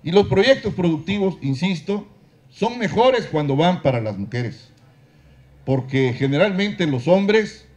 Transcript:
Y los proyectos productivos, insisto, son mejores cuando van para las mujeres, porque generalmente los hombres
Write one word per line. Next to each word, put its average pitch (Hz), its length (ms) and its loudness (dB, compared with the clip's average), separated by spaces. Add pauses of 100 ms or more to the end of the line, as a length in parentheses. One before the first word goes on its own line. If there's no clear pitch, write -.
Y 147 80 -4
los 196 160 4
proyectos 220 460 2
productivos, 180 680 -2
insisto, 175 640 -4 (420)
son 240 300 -4
mejores 220 480 2
cuando 147 280 -2
van 175 260 2
para 127 200 0
las 107 160 -6
mujeres, 113 520 -8 (960)
porque 131 520 0
generalmente 180 720 0
los 131 200 -2
hombres 202 680 2